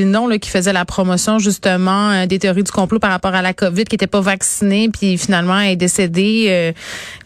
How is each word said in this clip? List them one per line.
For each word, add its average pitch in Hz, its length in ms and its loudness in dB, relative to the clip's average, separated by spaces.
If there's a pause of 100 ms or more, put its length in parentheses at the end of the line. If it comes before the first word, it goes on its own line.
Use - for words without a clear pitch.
le 196 60 2
nom, 220 180 2
là, 220 100 0
qui - 100 -8
faisait 190 240 0
la 175 140 0
promotion, 185 520 0
justement, 196 720 2
euh, 185 120 0
des 185 140 0
théories 190 240 0
du 190 100 -4
complot 208 280 0
par 208 100 0
rapport 185 240 -2
à 185 80 2
la 185 100 0
covid, 185 320 0
qui 220 120 -2
était 196 100 -2
pas 202 160 0
vaccinée, 196 680 0
puis 196 300 0
finalement, 185 420 0
elle 202 120 2
est 185 40 0
décédée, 190 720 0
euh, 170 240 0 (540)